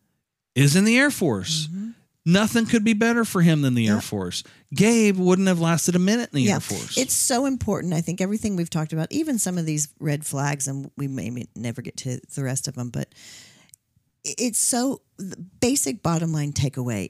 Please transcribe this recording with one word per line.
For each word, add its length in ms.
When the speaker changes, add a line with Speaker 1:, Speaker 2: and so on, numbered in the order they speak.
Speaker 1:
is 220
in 80
the 140
Air 120
Force. 560
Speaker 2:
Mm-hmm. 240
Speaker 1:
Nothing 400
could 180
be 80
better 320
for 160
him 220
than 120
the 140
Air 60
Speaker 2:
Yeah. 60
Speaker 1:
Force. 440
Gabe 420
wouldn't 320
have 120
lasted 360
a 20
minute 340
in 40
the 60
Speaker 2:
Yeah. 120
Speaker 1:
Air 60
Force. 380
Speaker 2:
It's 160
so 320
important. 480
I 80
think 180
everything 360
we've 140
talked 220
about, 180
even 280
some 180
of 80
these 240
red 280
flags, 420
and 300
we 100
may, 220
may 160
never 240
get 180
to 220
the 100
rest 240
of 60
them, 160
but 180
i-, 120
it's 200
so, 420
the 220
basic 420
bottom 300
line 200
takeaway 580